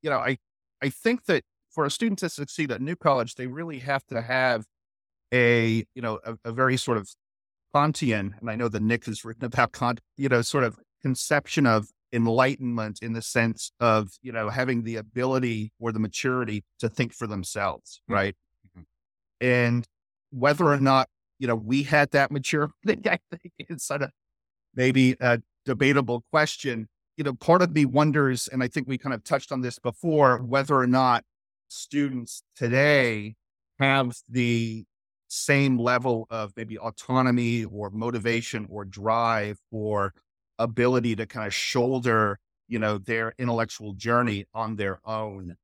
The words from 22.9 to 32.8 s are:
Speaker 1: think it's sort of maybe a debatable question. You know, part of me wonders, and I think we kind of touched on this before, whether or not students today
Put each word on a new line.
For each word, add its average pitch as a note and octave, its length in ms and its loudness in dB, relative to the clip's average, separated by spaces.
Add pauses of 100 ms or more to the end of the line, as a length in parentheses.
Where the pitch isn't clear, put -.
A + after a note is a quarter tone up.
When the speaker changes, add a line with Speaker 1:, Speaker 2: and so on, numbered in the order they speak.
Speaker 1:
think E3+ 300 -16
it's - 260 -12
sort C#3+ 160 -4
of C3+ 80 -4 (640)
maybe B2+ 460 4
a A#2+ 200 2 (260)
debatable C3 680 2
question. C#3 560 -2 (300)
You D#3 80 -6
know, C#3 80 -2
part E3+ 280 4
of E3+ 140 0
me D3+ 100 6
wonders, C#3 600 2
and B2+ 160 -2
I B2 40 -2
think B2+ 200 -6
we C3 100 -4
kind C3+ 160 -6
of A2 100 -8
touched - 280 -2
on C3 100 -4
this B2 160 -6
before, C3+ 640 4
whether C3+ 360 0
or B2+ 120 4
not B2+ 360 4 (440)
students C3+ 720 -6 (140)
today B2 800 2 (420)